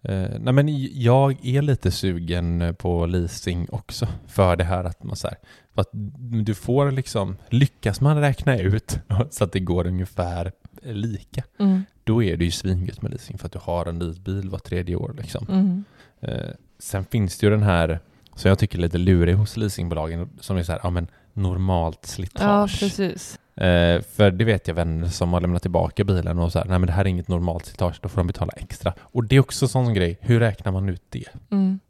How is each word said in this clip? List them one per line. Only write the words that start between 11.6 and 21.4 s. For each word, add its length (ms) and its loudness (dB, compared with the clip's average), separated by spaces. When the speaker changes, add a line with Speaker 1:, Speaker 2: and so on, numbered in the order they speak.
Speaker 1:
då 180 4
är 140 0
det 80 0
ju 60 2
svingött 520 -4
med 80 -6
leasing 280 -12
för 80 -10
att 60 -10
du 100 -12
har 240 -4
en 120 -6
ny 140 -4
bil 380 -6
var 80 -8
tredje 380 -4
år, 220 -6
liksom. 320 -10
Speaker 2:
Mm. 340 2
Speaker 1:
Eh, 300 -6
sen 260 -6
finns 340 0
det 80 2
ju 40 6
den 120 2
här, 380 2
som 140 0
jag 100 6
tycker 200 -2
är 40 0
lite 160 0
lurig 360 6
hos 220 0
leasingbolagen, 720 -4
som 160 -4
är 60 0
så 100 -4
här, 100 -4
ja, 80 -2
men 160 -2
normalt 720 0